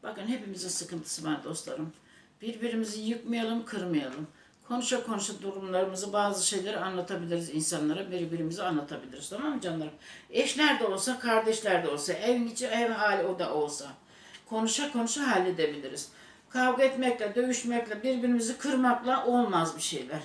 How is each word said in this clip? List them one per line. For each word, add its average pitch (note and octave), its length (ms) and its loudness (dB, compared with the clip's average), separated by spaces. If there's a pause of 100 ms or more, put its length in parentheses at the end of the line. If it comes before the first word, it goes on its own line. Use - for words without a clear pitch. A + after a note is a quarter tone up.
Bakın G#3+ 240 -8
hepimizin G3 420 -4
sıkıntısı E3 560 -6
var D3+ 180 -2
dostlarım. D#3+ 500 -6 (480)
Birbirimizi A3 600 -2
yıkmayalım, A#3 640 -2
kırmayalım. D3+ 640 -2 (400)
Konuşa A#3+ 380 0
konuşa G3+ 360 -4
durumlarımızı, F#3+ 720 0
bazı G3+ 340 2
şeyleri G3+ 300 -2
anlatabiliriz E3+ 800 -2
insanlara, D#3 560 0
birbirimize E3+ 520 -2
anlatabiliriz, C#3+ 680 -4
tamam C4+ 260 -2
mı A#3 60 -4
canlarım? D#3+ 320 -4 (360)
Eşler C#4+ 500 4
de A#3+ 60 2
olsa, G3+ 340 0
kardeşler A3 640 4
de D#3 60 2
olsa, D3 240 -2
evin A#3 340 2
içi B3 180 -4
ev A3+ 260 2
hali G3+ 360 2
o F#3 120 -2
da E3 140 0
olsa. D3 340 -2 (600)
Konuşa A3+ 420 0
konuşa B3 400 0
halledebiliriz. D#3 800 0 (400)
Kavga B3+ 340 4
etmekle, A#3+ 520 2
dövüşmekle, A#3 680 0
birbirimizi A#3+ 540 2
kırmakla B3+ 680 4
olmaz F#3+ 520 4
bir D#3 40 -6
şeyler. C#3+ 440 -4